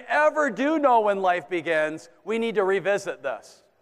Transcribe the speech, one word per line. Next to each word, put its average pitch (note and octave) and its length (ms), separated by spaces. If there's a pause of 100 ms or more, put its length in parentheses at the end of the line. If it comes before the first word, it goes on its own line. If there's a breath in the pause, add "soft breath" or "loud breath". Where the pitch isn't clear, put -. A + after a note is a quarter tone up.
ever D4 420
do C#4 300
know B3+ 220
when G3+ 200
life F3 280
begins, D#3 600 (140)
we A3 160
need A3+ 160
to G3+ 80
revisit F#3 580
this. A#2+ 420 (180)